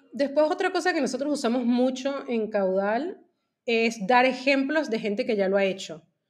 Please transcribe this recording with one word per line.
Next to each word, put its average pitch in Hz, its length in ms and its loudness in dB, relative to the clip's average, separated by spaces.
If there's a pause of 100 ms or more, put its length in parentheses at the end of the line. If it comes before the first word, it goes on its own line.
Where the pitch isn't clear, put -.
(120)
después 285 380 2
otra 370 220 0
cosa 359 220 0
que 320 60 0
nosotros 262 320 -2
usamos 247 320 0
mucho 254 600 0
en 226 220 -2
Caudal 208 720 0 (440)
es 226 400 0
dar 247 180 6
ejemplos 277 640 0
de 220 100 -2
gente 220 280 -2
que 220 100 -2
ya 190 120 0
lo 196 100 2
ha 196 60 4
hecho. 185 380 -6 (280)